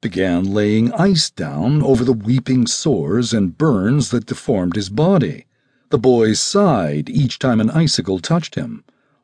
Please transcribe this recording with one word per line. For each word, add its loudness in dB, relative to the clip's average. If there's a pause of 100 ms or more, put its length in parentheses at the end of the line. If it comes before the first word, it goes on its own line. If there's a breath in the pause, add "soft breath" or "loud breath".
began -2
laying 2
ice 2
down -2
over 2
the 2
weeping 0
sores -2
and -2
burns 2
that -2
deformed -4
his -4
body. 0 (460)
The 2
boy 4
sighed 0
each 0
time 0
an 0
icicle 0
touched -4
him. -8 (420)